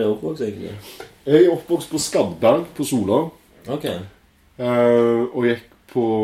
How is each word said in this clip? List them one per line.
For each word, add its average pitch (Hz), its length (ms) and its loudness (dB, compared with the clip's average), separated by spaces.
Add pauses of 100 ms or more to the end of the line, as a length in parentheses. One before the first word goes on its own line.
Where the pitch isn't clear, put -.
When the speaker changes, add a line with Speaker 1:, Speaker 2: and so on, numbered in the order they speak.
Speaker 1:
oppvokst 127 400 -4
egentlig? 104 320 -8 (500)
Speaker 2:
Jeg 151 200 6
er 175 60 4
oppvokst 165 400 -4
på 156 80 -4
Skadberg 120 680 0 (100)
på 143 100 -4
Sola. 120 380 0 (440)
Speaker 1:
Ok. 147 180 -8 (760)
Speaker 2:
Eh, 120 640 2 (120)
og 127 120 -2
gikk 117 200 -2 (200)
på 123 180 -2 (200)